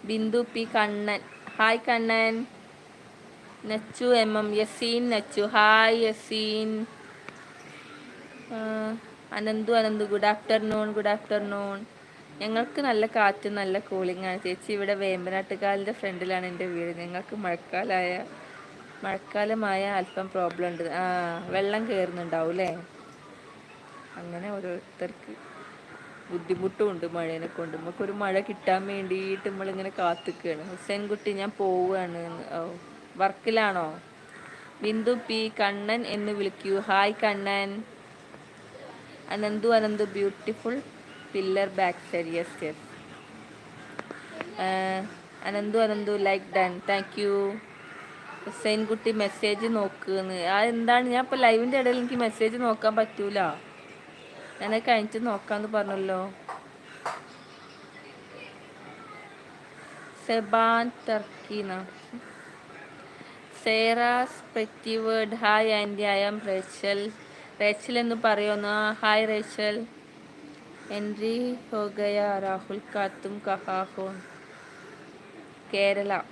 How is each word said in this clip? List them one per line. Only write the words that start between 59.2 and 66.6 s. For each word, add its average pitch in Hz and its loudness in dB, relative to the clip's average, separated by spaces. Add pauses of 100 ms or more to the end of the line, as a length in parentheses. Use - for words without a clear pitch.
സെബാൻ 226 4 (160)
ടർക്കിന. 208 -4 (1900)
സേറാസ് 233 4
പ്രിറ്റി 220 -2
വേർഡ്, 220 2
ഹായ് 220 4
ആൻറ്റി, 208 0
I 196 4
am 208 -2 (100)
റേച്ചൽ. 202 -2 (500)